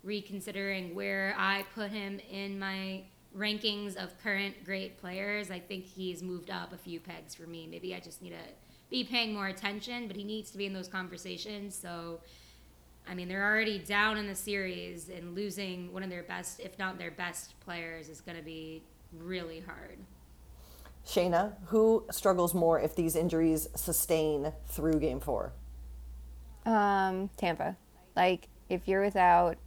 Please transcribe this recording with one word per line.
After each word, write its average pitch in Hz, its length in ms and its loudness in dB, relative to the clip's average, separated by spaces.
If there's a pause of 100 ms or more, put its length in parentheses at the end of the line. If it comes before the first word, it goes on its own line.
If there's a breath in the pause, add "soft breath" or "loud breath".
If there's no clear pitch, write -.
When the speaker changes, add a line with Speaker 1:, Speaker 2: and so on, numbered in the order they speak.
Speaker 1:
reconsidering 196 920 -4
where 196 420 0
I 196 280 2 (100)
put 208 160 -4
him 202 300 -4 (100)
in 196 280 -6
my 190 440 -4 (340)
rankings 208 600 -2
of 185 260 -8
current 196 420 -2
great 190 340 -6
players. 196 520 -4
I 185 80 -6
think 185 260 -10
he's 180 380 -6
moved 180 280 -8
up 175 220 -6
a 175 60 -14
few 170 220 -10
pegs 165 340 -14
for 165 120 -16
me. 165 200 -12
Maybe 170 280 -10
I 180 60 -10
just 175 220 -16
need 175 80 -14
to 170 60 -12 (520 soft breath)
be 254 160 0
paying 226 300 0
more 196 140 -2
attention, 208 580 -4
but 190 100 -6
he 202 80 -6
needs 214 280 -6
to 196 40 -12
be 202 80 -2
in 196 80 -2
those 185 160 -6
conversations. 185 880 -6
So, 170 460 -8 (880 soft breath)
I 180 80 -8
mean, 180 140 -6
they're 196 160 0
already 214 340 4
down 202 380 4
in 208 100 -2
the 196 80 -4
series, 180 760 -4
and 175 240 -10
losing 185 580 -4
one 185 100 -6
of 190 60 -4
their 175 140 -6
best, 180 380 -8
if - 180 -12
not 190 180 -2
their 175 140 -6
best 175 500 -8
players, 165 480 -8
is 156 140 -16
gonna 165 180 -10
be 160 420 -12 (300)
really 165 480 -8
hard. 160 380 -14 (1040 loud breath)
Speaker 2:
Shayna, 180 480 4 (140)
who 220 440 6
struggles 180 440 4
more 165 260 6
if - 160 0
these 165 180 2
injuries 165 600 4
sustain 156 760 2 (140)
through 156 320 2
game 139 220 2
four? - 320 0 (1120)
Speaker 3:
Um, 196 720 4
Tampa. 165 400 0 (400)
Like, 180 320 6 (200)
if 185 200 0
you're 196 140 6
without 175 540 8 (100)